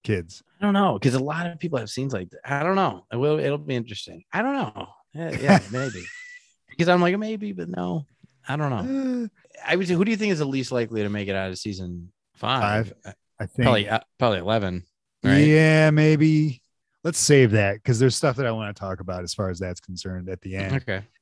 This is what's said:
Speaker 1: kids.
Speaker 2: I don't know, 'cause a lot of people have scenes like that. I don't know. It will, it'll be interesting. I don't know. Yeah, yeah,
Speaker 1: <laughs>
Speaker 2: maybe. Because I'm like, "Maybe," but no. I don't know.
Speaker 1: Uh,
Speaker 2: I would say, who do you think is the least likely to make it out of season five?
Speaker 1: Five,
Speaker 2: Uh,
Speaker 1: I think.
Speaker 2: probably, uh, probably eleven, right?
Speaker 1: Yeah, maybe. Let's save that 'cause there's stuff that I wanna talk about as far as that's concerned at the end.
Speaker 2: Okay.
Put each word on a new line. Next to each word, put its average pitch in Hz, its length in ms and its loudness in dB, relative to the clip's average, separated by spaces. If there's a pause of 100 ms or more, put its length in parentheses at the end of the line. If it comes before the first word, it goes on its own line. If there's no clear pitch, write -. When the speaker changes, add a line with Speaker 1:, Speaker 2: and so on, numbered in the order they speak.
Speaker 1:
kids. 90 400 -6 (180)
Speaker 2:
I 202 40 -2
don't 202 100 2
know, 185 240 2
'cause 123 160 2
a 131 80 0
lot 160 240 -6
of 170 140 -10
people 165 180 -4
have 110 100 -6
scenes 131 240 -6
like 92 180 -6
that. - 140 -20
I 143 200 -4
don't 185 100 0
know. 180 380 -2
It 113 40 -6
will, 147 220 0
it'll 139 200 -2
be 147 180 -6
interesting. 104 560 -10
I 196 100 -2
don't 277 120 -2
know. 175 340 -6 (260)
Yeah, 160 160 -8 (100)
yeah, 143 260 6
Speaker 1:
<laughs> 98 40 -18
Speaker 2:
maybe. 113 340 -6 (640)
Because 170 200 0
I'm 180 140 6
like, 180 160 2
"Maybe," 214 340 -6
but 175 160 -10
no. 180 380 -4 (420)
I 135 80 -4
don't 151 140 -2
know. 254 540 -4
Speaker 1:
Uh, 214 40 -8 (380)
Speaker 2:
I 170 100 0
would 185 100 0
say, 175 80 2
who 170 100 4
do 226 60 2
you 226 60 2
think 202 160 0
is 156 60 0
the 151 80 0
least 135 260 -2
likely 113 300 -2
to 101 80 -2
make 101 180 -4
it 98 80 -2
out 95 140 -4
of 92 80 -10
season 90 520 -10 (240)
five? 110 540 0
Speaker 1:
Five, - 60 -16 (100)
Speaker 2:
Uh, 101 80 -16 (260)
Speaker 1:
I 104 80 -6
think. - 180 -2
Speaker 2:
probably, 107 240 4
uh, 110 120 0 (180)
probably 110 200 2
eleven, 92 460 -2 (380)
right? 135 160 6
Speaker 1:
Yeah, 156 520 6
maybe. 151 720 4 (420)
Let's 165 140 -4
save 131 340 6
that 104 320 0
'cause 117 140 2
there's 127 180 4
stuff 131 200 0
that 135 100 -2
I 117 60 0
wanna 107 200 -6
talk 95 280 -8
about 90 240 -8
as 87 100 -10
far 95 160 -4
as 85 80 -8
that's 90 220 -8
concerned 92 500 -12
at 90 100 -10
the 95 160 -12
end. 98 200 -4
Speaker 2:
Okay. 101 260 -6 (200)